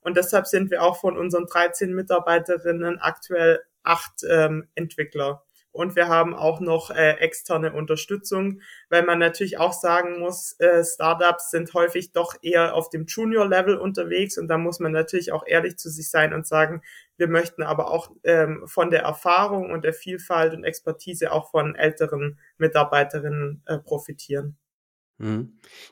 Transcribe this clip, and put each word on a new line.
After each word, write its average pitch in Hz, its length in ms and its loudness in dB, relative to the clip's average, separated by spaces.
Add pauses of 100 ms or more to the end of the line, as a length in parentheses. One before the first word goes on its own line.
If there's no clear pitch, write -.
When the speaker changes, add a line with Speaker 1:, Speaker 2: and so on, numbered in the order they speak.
Speaker 1:
Und 180 160 -4
deshalb 185 300 4
sind 190 240 0
wir 170 140 2
auch 180 160 2
von 175 180 0
unseren 175 280 -2
dreizehn 175 500 0
Mitarbeiterinnen 170 1040 0
aktuell 165 580 2 (240)
acht, - 480 -2
ähm, 156 460 2
Entwickler. 147 640 -6 (280)
Und 180 240 -4
wir 170 140 4
haben 165 260 4
auch 156 260 0
noch, 165 300 -2
äh, 156 280 2
externe 160 540 -2
Unterstützung, 190 920 -4 (260)
weil 170 160 4
man 175 160 2
natürlich 170 380 0
auch 175 160 2
sagen 175 440 0
muss, 180 400 -6
äh, 170 240 6
Startups 165 680 0
sind 165 220 -4
häufig 175 380 0
doch 170 320 -2
eher 170 320 2
auf 165 140 0
dem 160 180 -8
Junior-Level 202 720 2
unterwegs 185 640 -2
und 170 100 -4
da 165 100 2
muss 170 220 -4
man 160 120 -2
natürlich 160 380 -2
auch 156 160 -4
ehrlich 170 300 0
zu - 140 -12
sich 156 200 -10
sein 156 220 2
und 156 160 -6
sagen, 156 340 0 (340)
wir 170 120 2
möchten 165 340 0
aber 151 300 -2
auch, 160 180 -2 (140)
ähm, 160 420 2
von 175 240 0
der 170 120 2
Erfahrung 185 680 0
und 160 140 -6
der 160 80 0
Vielfalt 165 640 -2
und 165 100 -12
Expertise 165 680 -6
auch 156 200 -2
von 151 260 0
älteren 151 640 -2 (160)
Mitarbeiterinnen, 147 1120 0
äh, 156 120 -4
profitieren. 147 800 -8 (640)
Speaker 2:
Mhm. 110 380 -4 (340)